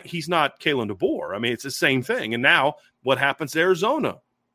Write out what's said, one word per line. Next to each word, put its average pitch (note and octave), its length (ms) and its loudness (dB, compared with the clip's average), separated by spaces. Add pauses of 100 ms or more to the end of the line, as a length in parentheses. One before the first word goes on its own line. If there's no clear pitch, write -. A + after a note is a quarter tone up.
he's D#3+ 240 -8
not D#3+ 320 0
Kalen B2+ 280 0
DeBoer. G#2 460 -4
I G#2 40 -6
mean, A#2 120 0
it's A#2 120 -6
the C#3 80 -8
same C3+ 300 2
thing. C#3 320 -4
And A#2 80 -2
now D3 340 4 (260)
what C3 160 0
happens C#3 340 -2
to D#3 80 -2
Arizona? F#3 600 0 (360)